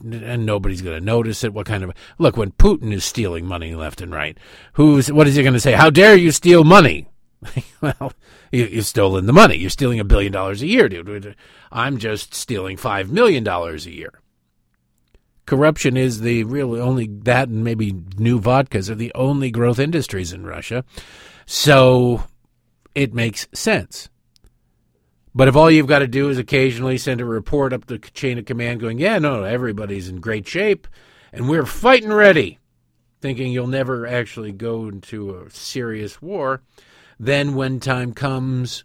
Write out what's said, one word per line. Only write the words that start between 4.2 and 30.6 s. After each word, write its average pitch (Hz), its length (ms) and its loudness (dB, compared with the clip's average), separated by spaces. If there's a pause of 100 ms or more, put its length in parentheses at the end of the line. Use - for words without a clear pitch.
who's, 147 400 4
what 147 160 6
is 139 80 2
he 143 80 4
gonna 127 160 4
say? 131 100 2
"How 143 180 6
dare 190 280 10
you 170 160 4
steal 175 320 8
money?" 147 420 6 (340)
<laughs> - 400 -12
Well, 135 320 -6 (380)
you, 120 140 0
you've 107 220 -4
stolen 95 400 0
the 117 60 2
money. 170 240 8
You're 90 140 -4
stealing 123 300 -2
a 104 40 -4
billion 101 280 2
dollars 98 300 -6
a 147 40 -6
year, 202 220 4
dude. 98 480 -12 (340)
I'm 123 280 -4
just 107 360 -8
stealing 95 420 -8
five 98 360 -6
million 165 320 2
dollars 85 420 -6
a 85 60 -18
year. 80 280 -18 (1200)
Corruption 143 520 0
is 123 260 -2
the 117 200 -2
real, 123 320 -6
only 123 320 -2 (160)
that 123 260 0
and 110 140 -4
maybe 110 320 -2 (240)
new 117 220 2
vodkas 113 500 0
are 110 60 -10
the 117 180 -8
only 135 380 -2
growth 117 260 0
industries 135 540 -4
in 95 120 -14
Russia. 90 400 -10 (640)
So 127 760 4 (720)
it 135 180 -2
makes 117 400 -6
sense. - 540 -4 (1200)
But 131 140 4
if 131 80 4
all 160 160 8
you've 156 160 4
gotta 139 220 2
do 139 200 -2
is 135 100 -4
occasionally 131 600 -2
send 127 220 -6
a 120 40 -6
report 120 480 -4
up 127 140 -10
the 117 140 -12
chain - 380 -8
of 107 80 -12
command 120 340 -6
going, 117 180 -6
"Yeah, 190 220 -2
no, 135 240 -2
everybody's 101 640 -6
in 92 80 -12
great 107 320 -8
shape, 196 400 -4 (440)